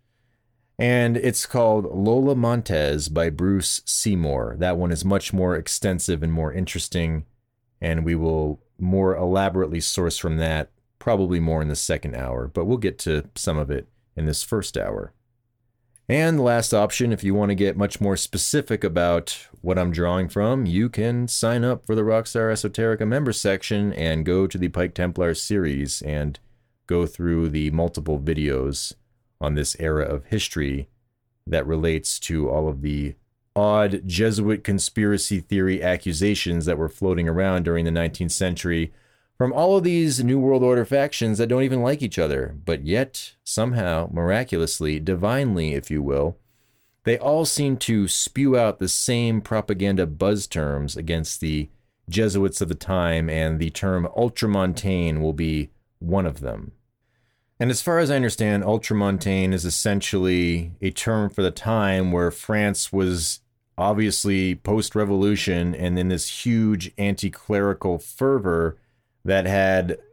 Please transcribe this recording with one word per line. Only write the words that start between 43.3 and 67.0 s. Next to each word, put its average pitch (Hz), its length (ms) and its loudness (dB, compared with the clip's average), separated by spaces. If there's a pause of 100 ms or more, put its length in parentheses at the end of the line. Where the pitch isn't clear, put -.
somehow, 98 680 -2
miraculously, 85 880 0
divinely, 92 760 0
if 69 160 -6
you 76 140 -2
will, 69 340 0 (680)
they 117 120 2
all 151 260 0
seem 143 340 0
to 107 300 0
spew 135 480 0
out 113 220 2
the 95 100 -2
same 117 540 0
propaganda 98 640 0
buzz 92 400 0
terms 71 500 -4
against 80 460 -4
the 76 300 -2 (360)
Jesuits 98 540 0
of 90 80 0
the 85 60 -2
time, 82 560 0
and 80 260 0
the 80 140 -2
term 92 440 -2
ultramontane 95 1040 0
will 78 140 0
be 76 380 -2 (260)
one 87 300 -2
of 69 140 -6
them. 53 320 -8 (880)
And 120 120 2
as 120 100 -2
far 170 160 2
as 160 140 4
I 143 40 4
understand, 107 480 2
ultramontane 98 920 2
is 87 120 0
essentially 90 1160 0
a 95 100 0
term 107 400 0
for - 100 -2
the 90 100 2
time 95 600 0
where 87 180 2
France 104 640 -2
was 90 460 0 (360)
obviously 98 800 0
post-revolution 101 1200 0
and 90 240 -2
in 90 120 2
this - 360 -4
huge 110 540 0
anti-clerical 101 960 0